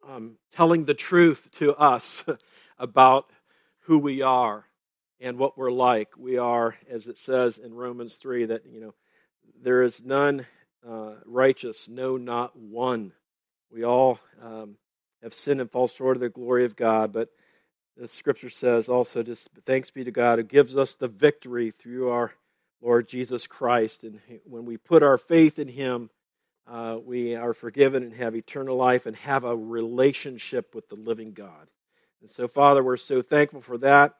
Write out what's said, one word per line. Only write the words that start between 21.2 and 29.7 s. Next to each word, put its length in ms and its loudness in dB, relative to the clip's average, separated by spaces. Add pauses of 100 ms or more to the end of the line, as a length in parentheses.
through 380 -8
our 240 -4 (480)
Lord 260 2
Jesus 400 -8
Christ. 560 -2
And 240 -18
he, 160 -20
when 220 -16
we 100 -12
put 260 4
our 160 6
faith 420 4
in 100 -8
him, 400 -8 (580)
uh, 340 -10
we 340 -6
are 180 -4
forgiven 500 0
and 120 -16
have 200 -6
eternal 400 -8
life 300 2
and 100 -10
have 300 -4
a 100 -4
relationship 1200 -4